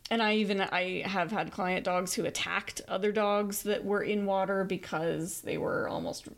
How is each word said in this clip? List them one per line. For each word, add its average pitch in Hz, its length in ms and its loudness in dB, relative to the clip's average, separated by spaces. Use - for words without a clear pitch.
And 226 120 2
I 214 120 4
even, 208 260 4
I 185 460 0
have 180 240 0
had 165 220 -2
client 185 320 0
dogs 180 300 0
who 202 100 0
attacked - 640 -2
other 208 240 0
dogs 202 500 2
that 202 220 0
were 202 180 2
in 202 240 0
water 190 380 2
because 165 760 -2
they 156 140 -2
were - 320 0
almost 170 380 -4